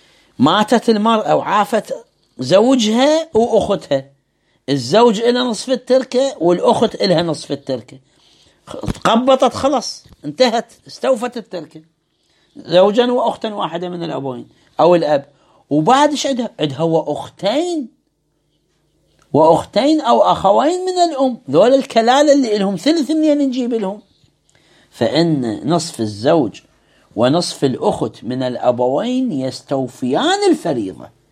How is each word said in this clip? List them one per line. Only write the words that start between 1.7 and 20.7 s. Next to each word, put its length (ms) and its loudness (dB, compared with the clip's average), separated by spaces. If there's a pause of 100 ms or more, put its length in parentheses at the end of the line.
زوجها 960 2
وأختها، 720 0 (640)
الزوج 520 2
إله 220 0
نصف 260 -6
التركة 720 -2
والأخت 560 2
إلها 260 0
نصف 300 -6
التركة. 480 -8 (1040)
تقبطت، 500 2
خلص، 500 -4 (220)
انتهت، 480 -2 (140)
استوفت 500 -4
التركة. 440 -14 (840)
زوجا 460 4
وأختا 420 -2
واحدة 360 -6
من 140 -10
الأبوين 440 -8 (320)
أو 160 6
الأب، 300 0 (440)
وبعد 400 2
إيش 180 -4
عندها؟ 220 -4 (100)
عندها 220 -4
وأختين، 1080 -4 (1500)
وأختين 680 4
أو 200 2
أخوين 640 2